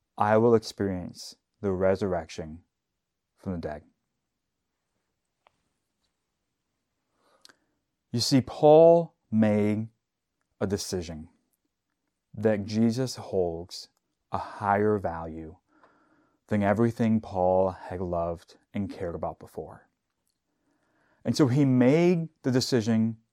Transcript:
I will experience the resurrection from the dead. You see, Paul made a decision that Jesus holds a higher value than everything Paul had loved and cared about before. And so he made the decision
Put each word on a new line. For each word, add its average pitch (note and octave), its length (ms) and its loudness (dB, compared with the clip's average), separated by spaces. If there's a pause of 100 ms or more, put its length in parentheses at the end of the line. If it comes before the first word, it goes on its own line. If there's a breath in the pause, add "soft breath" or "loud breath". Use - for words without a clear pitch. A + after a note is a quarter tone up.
(180)
I G#2+ 200 2
will A#2 180 4
experience - 800 -4 (260)
the G2+ 100 -2
resurrection F2+ 880 -2 (800)
from F#2+ 160 -8
the F2 60 -8
dead. D2+ 240 -10 (4000 soft breath)
You A#2+ 80 -4
see, C3 220 0
Paul E3 720 6 (180)
made G#2+ 560 2 (720)
a G#2+ 80 -2
decision E2+ 600 -8 (1080)
that G#2 300 0
Jesus A2+ 500 -2
holds F2 720 -6 (440)
a G2 60 -6
higher G#2 600 0
value E2 580 -10 (920 soft breath)
than G#2 140 0
everything A2 600 2
Paul F#2 500 0
had F2+ 300 -10
loved E2+ 560 -6 (160)
and G2 180 -6
cared E2+ 240 -10
about D#2+ 240 -10
before. - 480 -16 (1400)
And A#2+ 140 -4
so D#3 100 4
he B2+ 160 2
made D#3 640 4 (160)
the C3+ 80 -2
decision A2+ 640 0 (180)